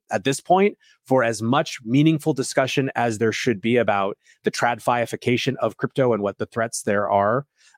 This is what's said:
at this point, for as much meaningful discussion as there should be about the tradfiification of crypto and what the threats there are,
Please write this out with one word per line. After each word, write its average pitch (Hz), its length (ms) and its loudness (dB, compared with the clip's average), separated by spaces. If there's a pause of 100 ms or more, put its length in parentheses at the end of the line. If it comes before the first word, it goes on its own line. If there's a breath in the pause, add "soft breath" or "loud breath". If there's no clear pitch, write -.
(100)
at 107 140 -2
this 139 160 0
point, 196 360 2 (300 soft breath)
for 131 180 4
as 113 160 -2
much 127 460 0
meaningful 147 480 2
discussion 135 600 -2
as 120 220 -2
there 110 160 0
should 107 300 -2
be 117 160 2
about 101 400 0 (260 soft breath)
the - 60 0
tradfiification 120 1080 -2
of - 220 -4
crypto 127 340 0
and 104 100 -2
what 98 140 -4
the 107 100 -6
threats - 360 -6
there 101 280 0
are, 104 360 2 (320 soft breath)